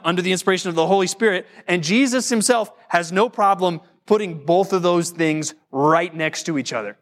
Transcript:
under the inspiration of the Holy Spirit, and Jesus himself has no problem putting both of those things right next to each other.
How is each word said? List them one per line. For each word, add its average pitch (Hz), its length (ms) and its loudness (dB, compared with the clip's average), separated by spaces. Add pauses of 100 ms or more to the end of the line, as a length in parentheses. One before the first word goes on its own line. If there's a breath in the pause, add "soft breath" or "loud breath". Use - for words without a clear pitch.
under 175 160 0
the 180 100 -2
inspiration 185 380 0
of 170 60 -4
the 160 120 2
Holy 190 200 2
Spirit, 190 400 0 (200 loud breath)
and 180 160 0
Jesus 240 460 0
himself 233 420 0 (180 soft breath)
has 175 220 0
no 196 200 2
problem 185 500 0 (240 soft breath)
putting 185 400 -2
both 185 300 2
of 185 80 0
those 175 260 0
things 156 460 -2 (160)
right 160 440 2
next 156 280 -4
to 160 160 -4
each 127 160 -6
other. 104 280 -8